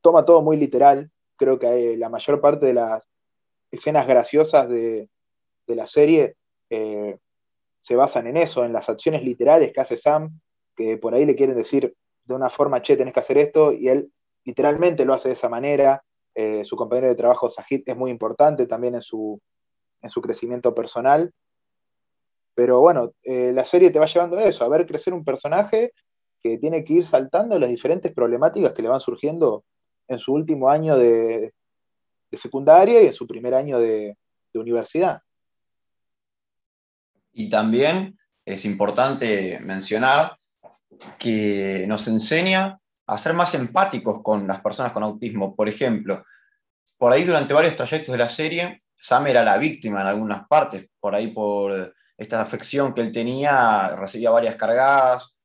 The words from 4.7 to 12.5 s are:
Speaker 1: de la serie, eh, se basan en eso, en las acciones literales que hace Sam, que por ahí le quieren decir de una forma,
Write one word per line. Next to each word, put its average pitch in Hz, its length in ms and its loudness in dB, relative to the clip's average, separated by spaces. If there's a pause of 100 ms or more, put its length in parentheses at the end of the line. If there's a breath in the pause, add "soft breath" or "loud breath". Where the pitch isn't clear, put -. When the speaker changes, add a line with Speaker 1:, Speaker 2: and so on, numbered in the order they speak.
Speaker 1:
de 117 100 -4
la 110 100 -8
serie, 147 500 4 (340)
eh, 104 480 -6 (640)
se - 160 -2
basan 123 300 2
en 127 100 -4
eso, 151 280 0
en 117 80 -6
las - 160 -4
acciones 135 340 -2
literales 131 500 2
que - 80 -4
hace 127 160 -4
Sam, 156 440 -2 (360)
que 110 200 -4
por 110 180 -6
ahí 135 100 4
le 147 120 2
quieren 135 200 0
decir 127 380 -2 (300)
de 127 100 -8
una 131 140 -2
forma, 143 340 -2